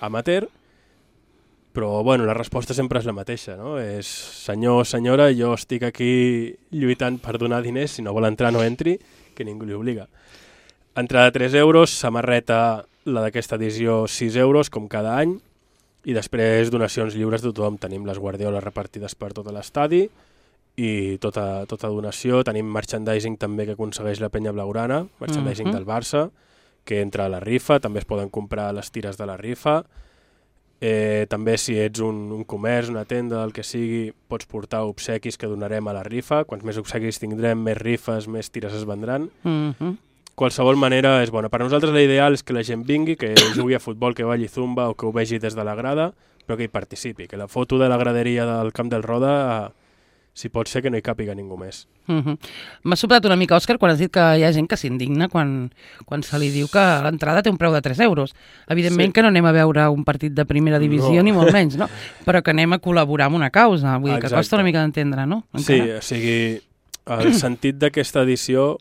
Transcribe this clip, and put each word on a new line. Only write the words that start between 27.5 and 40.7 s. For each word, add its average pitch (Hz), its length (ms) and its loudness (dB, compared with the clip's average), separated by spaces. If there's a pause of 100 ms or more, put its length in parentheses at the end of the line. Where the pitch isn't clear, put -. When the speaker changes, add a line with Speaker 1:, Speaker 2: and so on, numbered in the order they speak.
Speaker 1:
també 104 200 -4
es - 60 -8
poden 101 240 -6
comprar 104 440 -8
les 101 180 -10
tires 104 260 -10
de 107 80 -10
la 95 120 -10
rifa. 123 460 -2 (960)
Eh, 107 480 0
també 110 280 0
si 113 220 -4
ets 107 240 -2
un, 107 220 -6 (100)
un 110 80 -10
comerç, 117 460 -4
una 110 160 -8
tenda, 120 400 -6
el 110 80 -10
que 107 100 -12
sigui, 113 480 -6 (160)
pots 117 180 -10
portar 110 380 -8
obsequis 110 540 -8
que 113 100 -10
donarem 104 400 -6
a 104 60 -6
la 95 100 -10
rifa. 123 400 -2
Quants 104 240 -10
més 107 140 -6
obsequis 113 400 -6
tindrem, 113 420 -2
més 110 160 -2
rifes, 110 480 -4
més 110 240 -10
tires 104 240 -8
es 107 100 -8
vendran. 117 440 -6 (140)
Speaker 2:
Mhm. 156 500 -4 (420)
Speaker 1:
Qualsevol 131 400 2